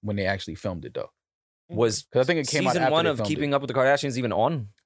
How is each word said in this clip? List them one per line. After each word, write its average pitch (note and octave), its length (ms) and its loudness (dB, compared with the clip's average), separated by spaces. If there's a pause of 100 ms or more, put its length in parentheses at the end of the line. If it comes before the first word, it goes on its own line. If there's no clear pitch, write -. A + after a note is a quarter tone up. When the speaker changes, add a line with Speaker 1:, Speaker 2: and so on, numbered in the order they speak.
Speaker 1:
when G#2 160 -4
they G2 80 -2
actually F#2 300 -4
filmed F2+ 320 -8
it, - 80 -14
though. - 160 -8 (600)
Speaker 2:
Mm-hmm. A2+ 60 -8
Speaker 3:
Was A2 360 0
Speaker 1:
'Cause B2+ 80 2
I - 40 2
think E3 160 2
it C3+ 100 -4
came C#3 160 2
out B2+ 40 4
Speaker 3:
season C3 140 2
Speaker 1:
after C3 80 4
Speaker 3:
one E3 120 4
Speaker 1:
they E3 60 2
Speaker 3:
of C#3 80 -2
Speaker 1:
filmed G#2+ 100 -2
Speaker 3:
Keeping D3 240 -2
Speaker 1:
it. - 40 2
Speaker 3:
Up C#3 40 2
with C3+ 80 -6
the A#2+ 60 -6
Kardashians C3+ 420 2
even B2 160 0
on? A#2 360 0 (180)